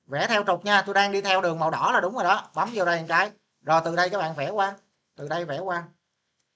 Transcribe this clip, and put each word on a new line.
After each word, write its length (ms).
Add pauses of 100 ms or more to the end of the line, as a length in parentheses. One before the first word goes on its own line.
Vẽ 200
theo 200
trục 180
nha, 180
tôi 120
đang 180
đi 100
theo 180
đường 180
màu 120
đỏ 220
là 80
đúng 140
rồi 100
đó. 300
Bấm 200
vô 100
đây 160
một 80
cái. 240 (300)
Rồi 220
từ 120
đây 140
các 80
bạn 160
vẽ 160
qua. 260 (400)
Từ 120
đây 160
vẽ 140
qua. 260 (720)